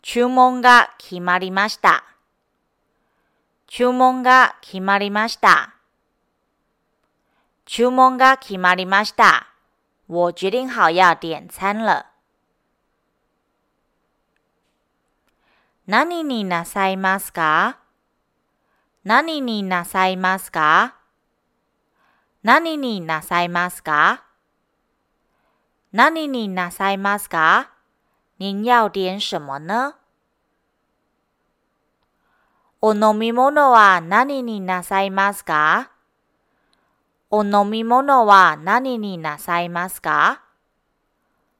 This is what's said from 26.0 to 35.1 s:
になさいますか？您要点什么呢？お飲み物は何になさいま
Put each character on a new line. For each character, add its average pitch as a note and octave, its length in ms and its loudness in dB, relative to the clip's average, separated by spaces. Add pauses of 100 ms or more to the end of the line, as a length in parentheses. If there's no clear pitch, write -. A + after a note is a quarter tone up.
に A#3 220 -6
な F3+ 220 -6
さ G3 200 -4
い G3 60 -4
ま G3+ 200 -4
す - 120 -12
か？ F3 400 2 (680)
您 G3 280 -8
要 A#3 240 2
点 F#3+ 280 -6
什 G3 220 -8
么 C#3+ 220 -12
呢？ A3+ 320 -6 (3000)
お G#3+ 120 2
飲 G#3+ 240 2
み A3+ 140 -4
物 C4+ 400 2
は G3 300 6
何 B3 420 -2
に A3 160 -8
な F3+ 240 -6
さ G3 200 -2
い G3 60 -4
ま G3 240 -2